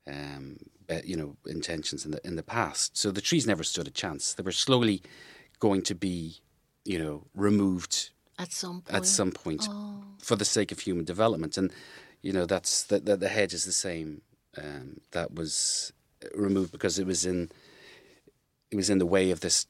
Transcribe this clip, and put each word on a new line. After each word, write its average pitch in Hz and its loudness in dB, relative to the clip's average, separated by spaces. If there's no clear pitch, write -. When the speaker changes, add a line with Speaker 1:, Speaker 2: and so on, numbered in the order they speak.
Speaker 1:
Wow. 71 -10
Speaker 2:
um, 71 -10
uh, 82 -2
you 90 -6
know, 73 -6
intentions 78 -6
in 78 -6
the, 76 -6
in 87 -6
the 80 -6
past. - -2
So 104 2
the 95 -4
trees 147 2
never 87 2
stood 78 -4
a 67 -14
chance. - -4
They 101 -6
were 92 -2
slowly 120 4
going 98 4
to 98 -2
be, 85 -4
you 92 -2
know, 76 -4
removed 98 2
Speaker 1:
At 175 -8
some 180 -8
Speaker 2:
at - -10
Speaker 1:
point. 101 0
Speaker 2:
some - 4
point - -4
Speaker 1:
Oh. - -10
Speaker 2:
for - 2
the 208 0
sake - 2
of 85 -12
human 87 -2
development. 87 0
And, 95 2
you 95 -2
know, 90 2
that's, - 0
the, 101 2
the, 98 4
the 95 0
hedge 101 2
is 85 -2
the 92 -6
same. 80 -4
Um, 73 -10
that 85 -4
was - -2
removed 95 4
because 92 0
it 95 0
was 90 0
in, 90 0
it 107 -4
was 98 2
in 95 6
the 90 6
way 92 6
of 85 0
this - 0